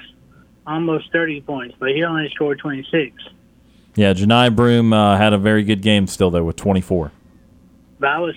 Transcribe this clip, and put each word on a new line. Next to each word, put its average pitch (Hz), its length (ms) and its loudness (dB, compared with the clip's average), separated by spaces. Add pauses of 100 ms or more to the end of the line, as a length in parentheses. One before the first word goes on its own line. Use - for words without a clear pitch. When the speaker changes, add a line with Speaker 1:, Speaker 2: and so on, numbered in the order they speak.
(680)
Speaker 1:
almost 160 440 -4
thirty 160 300 -4
points, 127 380 -10
but 131 120 -4
he 156 120 -2
only 160 320 -4
scored 143 240 -4
twenty-six. 139 640 -6 (720)
Speaker 2:
Yeah, 101 180 2
Johni 117 400 2
Broome, 117 400 4
uh, 104 240 4
had 107 160 4
a 101 40 2
very 107 260 2
good 101 180 0
game 104 240 2
still, 92 240 0
though, 85 140 0
with 82 140 -4
twenty-four. 92 540 -2 (880)
Speaker 1:
But 139 100 0
I 151 100 -2
was 170 180 -6